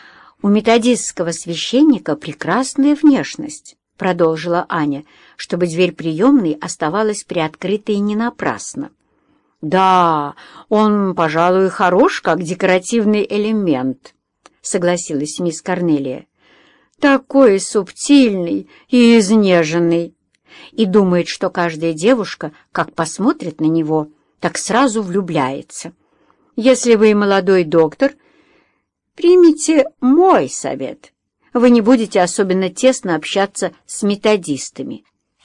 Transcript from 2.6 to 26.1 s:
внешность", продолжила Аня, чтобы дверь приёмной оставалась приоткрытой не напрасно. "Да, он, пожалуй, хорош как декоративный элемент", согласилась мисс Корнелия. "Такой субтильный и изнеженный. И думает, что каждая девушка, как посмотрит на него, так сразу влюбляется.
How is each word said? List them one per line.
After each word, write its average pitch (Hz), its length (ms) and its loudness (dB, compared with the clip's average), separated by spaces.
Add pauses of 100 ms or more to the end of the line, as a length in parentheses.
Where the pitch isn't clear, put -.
внешность", - 800 0 (220)
продолжила 175 720 -2
Аня, 147 340 -4 (320)
чтобы 175 320 -4
дверь 170 240 0
приёмной 165 720 0
оставалась 202 640 -4
приоткрытой 185 720 -4
не 208 180 -2
напрасно. 165 760 -6 (680)
"Да, 170 760 0 (340)
он, 208 440 0
пожалуй, 180 540 2
хорош 185 540 0
как 170 200 -2
декоративный 190 880 -2
элемент", 196 840 -4 (460)
согласилась 175 800 -4
мисс 170 220 -6
Корнелия. 156 640 -4 (760)
"Такой 269 580 2
субтильный 196 1080 0 (180)
и 233 320 6
изнеженный. 170 960 2 (560)
И 220 140 0
думает, 180 420 2
что - 220 -6
каждая 165 420 -2
девушка, 175 640 -2 (180)
как - 220 -6
посмотрит 185 640 -4
на 156 60 0
него, 156 420 0 (320)
так 170 180 -6
сразу 226 440 0
влюбляется. 170 880 -6 (640)